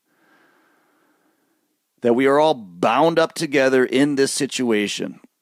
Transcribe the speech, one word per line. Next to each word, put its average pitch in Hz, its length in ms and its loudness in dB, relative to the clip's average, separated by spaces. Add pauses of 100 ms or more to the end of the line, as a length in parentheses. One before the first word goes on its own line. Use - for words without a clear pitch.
(2000)
that 117 120 0
we 131 120 2
are 139 140 4
all 156 160 2
bound 113 640 0
up 165 140 0
together 131 520 0
in 143 300 0
this 135 180 0
situation, 107 880 -4 (220)